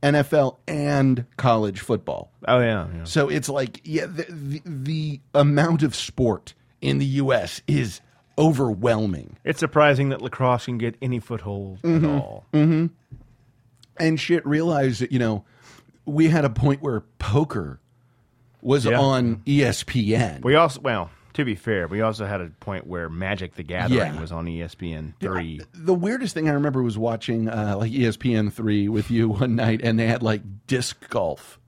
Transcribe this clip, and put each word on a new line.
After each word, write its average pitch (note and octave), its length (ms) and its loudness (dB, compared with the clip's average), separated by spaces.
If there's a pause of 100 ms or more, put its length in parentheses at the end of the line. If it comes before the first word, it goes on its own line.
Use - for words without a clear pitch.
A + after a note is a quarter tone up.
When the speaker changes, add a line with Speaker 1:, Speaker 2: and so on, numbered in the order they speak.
Speaker 1:
N C#3+ 100 4
F C#3+ 180 2
L C#3 360 2
and C#3 580 2 (100)
college G#2+ 440 2
football. - 500 -4 (160)
Speaker 2:
Oh, B2 140 4
yeah, G#2+ 340 0
yeah. E2 100 -10
Speaker 1:
So C#3 240 0
it's D3+ 200 -4
like, C3+ 360 -4
yeah, D3+ 220 -4
the, D#3+ 240 -8
the, D3+ 340 -8
the D3+ 560 -6 (140)
amount D3 480 4
of D3 140 0
sport - 580 -2 (260)
in C#3 180 0
the C#3 80 0
U C3+ 260 2
S G2 340 -2
is C3 340 0 (380)
overwhelming. A2 1040 2
Speaker 2:
It's - 140 -2
surprising D3 520 4
that C3+ 120 -4
lacrosse B2 440 0
can B2 120 -4
get A2+ 240 -2
any B2+ 160 -2
foothold G2+ 640 -8
Speaker 1:
Mm-hmm. D#3+ 220 4
Speaker 2:
at D3+ 60 2 (120)
all. - 300 -14
Speaker 1:
Mm-hmm. D#3 340 4 (1120)
And D#3+ 220 2
shit, E3+ 260 0
realize D3 540 2
that, B2+ 100 -2
you C3 80 0
know, A2 260 0 (600)
we D#3 220 4
had D#3 180 4
a C3 40 2
point C#3 300 2
where C3 200 -2 (180)
poker G#2 600 -2 (840)
was B2 240 2
Speaker 2:
Yeah. A#2 120 2
Speaker 1:
on B2+ 480 2
E C#3+ 160 4
S A#2+ 200 0
P A2 320 0
N. F#2+ 280 0
Speaker 2:
We B2+ 120 2
also, D3+ 260 4
well, G#2+ 300 -4 (240)
to D3+ 100 -2
be A#2+ 100 -2
fair, F#2+ 320 -2
we F#2+ 140 -4
also A2 260 -2
had G2 140 -4
a F2 80 -10 (120)
point G2 260 -10
where E2+ 220 -6
Magic F2+ 480 -6
the F2+ 60 -12
Gathering F2+ 520 -2
Speaker 1:
Yeah. D#2 60 -8
Speaker 2:
was D#2+ 120 -10
on E2+ 160 -8
E E2+ 140 -6
S E2+ 120 -12
P E2+ 180 -8
N D#2 280 -10
three. F2 380 -6
Speaker 1:
Yeah, D#2+ 60 -16 (100)
the E3+ 200 -2
weirdest G#3 400 -4
thing D#3 140 -2
I D3+ 40 2
remember C#3+ 300 0
was A#2 140 -2
watching, A2+ 520 -2
uh, G#2+ 300 -2
like, A2+ 140 -2
E B2+ 140 2
S G#2 100 0
P B2 180 0
N G#2+ 160 2
three G#2 380 0
with G#2+ 220 -2
you A2+ 180 2
<laughs> G#2 120 -2
one A#2+ 160 0
night, A2+ 280 2
and A2+ 140 2
they A2+ 80 2
had, A#2 160 0
like, A2 200 0 (240)
disc - 440 -4
golf. E2+ 580 -4